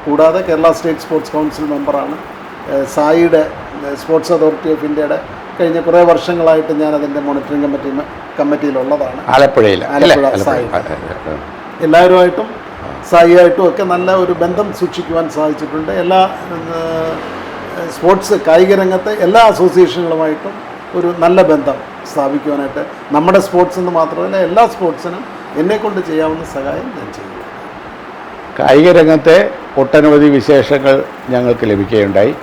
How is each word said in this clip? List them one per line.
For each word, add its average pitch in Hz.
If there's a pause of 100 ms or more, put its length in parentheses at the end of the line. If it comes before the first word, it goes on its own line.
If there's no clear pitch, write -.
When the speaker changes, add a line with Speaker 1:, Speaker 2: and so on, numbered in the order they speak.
Speaker 1:
കൂടാതെ 160
കേരള 160 (120)
സ്റ്റേറ്റ് 160
സ്പോർട്സ് 156
കൗൺസിൽ 151
മെമ്പറാണ്. 143 (560)
ഏഹ്, 139 (100)
സായിയുടെ, 160 (440)
ഏഹ്, 139
Sports 160
Authority 156
of 151
ഇന്ത്യയുടെ 147 (420)
കഴിഞ്ഞ 170
കുറേ 170 (100)
വർഷങ്ങളായിട്ട് 160
ഞാൻ 151
അതിൻ്റെ 143
മോണിറ്ററിംഗ് 143
കമ്മിറ്റി, 139 (480)
കമ്മിറ്റിയിലുള്ളതാണ്. 143 (140)
Speaker 2:
ആലപ്പുഴയിൽ, 123
അല്ലേ? 143
Speaker 1:
ആലപ്പുഴ, 139
Speaker 2:
ആലപ്പുഴ. 101
Speaker 1:
സായി. 123 (100)
Speaker 2:
ആ, -
ആ, -
ആ. - (520)
Speaker 1:
എല്ലാവരുമായിട്ടും 180 (640)
സായിയായിട്ടും 175
ഒക്കെ 202
നല്ല 180
ഒരു 185
ബന്ധം 175
സൂക്ഷിക്കുവാൻ 165
സാധിച്ചിട്ടുണ്ട്. 151
എല്ലാ, 185 (300)
ഏഹ്, 165 (800)
സ്പോർട്സ് 190 (140)
കായിക 185
രംഗത്തെ 185
എല്ലാ 208
അസോസിയേഷനുകളുമായിട്ടും 170 (420)
ഒരു 175
നല്ല 175
ബന്ധം 143 (360)
സ്ഥാപിക്കുവാനായിട്ട് 139 (260)
നമ്മുടെ 175
സ്പോർട്സ് 180
എന്ന് 180
മാത്രമല്ല 170
എല്ലാ 190
സ്പോർട്സിനും 185 (320)
എന്നെക്കൊണ്ട് 196
ചെയ്യാവുന്ന 160
സഹായം 139 (100)
ഞാൻ -
ചെയ്യും. - (1200)
Speaker 2:
കായിക 147
രംഗത്തെ 160 (260)
ഒട്ടനവധി 147
വിശേഷങ്ങൾ 139 (260)
ഞങ്ങൾക്ക് 123
ലഭിക്കുകയുണ്ടായി. 101